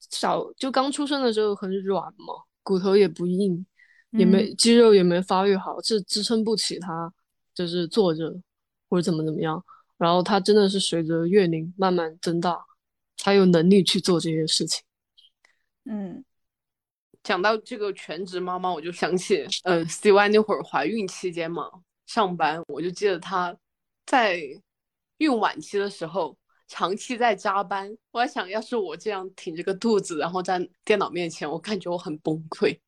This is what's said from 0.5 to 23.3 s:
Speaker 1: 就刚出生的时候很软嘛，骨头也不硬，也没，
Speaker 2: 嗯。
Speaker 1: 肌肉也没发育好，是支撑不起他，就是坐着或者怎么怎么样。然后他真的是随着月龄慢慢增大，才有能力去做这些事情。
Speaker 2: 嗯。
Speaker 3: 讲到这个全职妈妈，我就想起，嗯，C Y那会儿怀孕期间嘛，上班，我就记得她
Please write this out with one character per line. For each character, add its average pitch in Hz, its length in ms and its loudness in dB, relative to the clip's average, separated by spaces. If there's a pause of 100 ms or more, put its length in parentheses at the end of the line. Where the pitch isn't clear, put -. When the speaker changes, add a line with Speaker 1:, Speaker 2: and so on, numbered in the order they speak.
Speaker 1:
就 262 160 -6
刚 269 220 0
出 294 140 -4
生 277 160 -2
的 233 100 2
时 214 80 0
候 214 140 0
很 196 160 -8 (120)
软 190 200 -2 (160)
嘛， - 160 -12 (280)
骨 190 160 0
头 190 180 2
也 196 120 8
不 175 180 -6
硬， 185 380 0 (460)
也 208 160 4
没， 190 240 4
Speaker 2:
嗯。 - 60 -14
Speaker 1:
肌 233 200 6
肉 226 180 10
也 190 80 8
没 175 180 4
发 190 260 0
育 196 100 4
好， - 260 -8
是 220 200 -2
支 208 200 -6
撑 220 220 0
不 220 100 0
起 - 240 -4
他， 170 340 -8 (420)
就 180 120 -4
是 170 220 -2
坐 180 260 2
着 160 200 -6 (540)
或 190 80 2
者 175 60 4
怎 175 100 0
么 156 100 0
怎 156 80 -2
么 151 120 -4
样。 160 200 -4 (360)
然 170 120 2
后 180 120 4
他 196 180 2
真 208 160 4
的 202 100 6
是 196 140 0
随 170 240 -2
着 165 220 0
月 190 200 4
龄 160 300 -2
慢 190 160 2
慢 165 300 -2
增 170 180 -2
大， 175 180 -2 (600)
才 196 160 2
有 196 100 6
能 175 240 6
力 196 160 8
去 196 160 0
做 175 180 2
这 165 120 -4
些 160 160 0
事 165 200 -2
情。 - 160 -6 (1000)
Speaker 2:
嗯。 208 400 -10 (1000)
Speaker 3:
讲 190 180 -2
到 220 180 2
这 226 180 -14
个 208 160 -4
全 180 320 -10
职 180 160 -8
妈 180 180 -6
妈， 180 140 -4
我 156 80 -6
就 170 100 -10
想 175 260 -2
起， 180 300 0 (180)
嗯 170 240 0
，C - 240 2
Y 202 160 6
那 214 100 4
会 214 160 0
儿 143 80 -4
怀 143 240 -2
孕 208 200 -4
期 185 240 -8
间 165 200 -6
嘛， 151 200 -8 (360)
上 185 300 -2
班， 160 320 -2
我 143 120 -8
就 175 100 -4
记 190 160 -2
得 185 120 0
她 180 360 -4 (520)